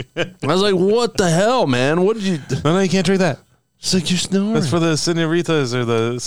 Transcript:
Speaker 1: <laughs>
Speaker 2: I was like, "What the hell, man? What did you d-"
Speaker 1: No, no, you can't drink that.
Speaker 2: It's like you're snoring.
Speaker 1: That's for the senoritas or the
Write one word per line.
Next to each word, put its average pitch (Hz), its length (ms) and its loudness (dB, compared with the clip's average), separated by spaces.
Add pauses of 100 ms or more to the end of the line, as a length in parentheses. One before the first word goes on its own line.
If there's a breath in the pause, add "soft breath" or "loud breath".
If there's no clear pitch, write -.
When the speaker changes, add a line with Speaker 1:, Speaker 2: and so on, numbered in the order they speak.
Speaker 1:
<laughs> - 140 -18
Speaker 2:
I 175 120 -4 (140)
was 165 200 0
like, 208 140 2
"What 220 400 0
the 190 120 -2
hell, 202 380 2
man? 139 360 0
What 208 120 2
did 220 80 -10
you 185 160 -2
d-" 127 260 -6
Speaker 1:
No, 151 100 2
no, 190 60 2
you 190 80 2
can't 180 160 0
drink 190 160 2
that. 165 200 -2 (420)
Speaker 2:
It's - 100 -4
like 180 180 0
you're 185 80 0
snoring. 196 360 -2
Speaker 1:
That's 151 160 0
for 170 80 2
the 165 160 2
senoritas 160 800 0
or 123 100 0
the 117 420 0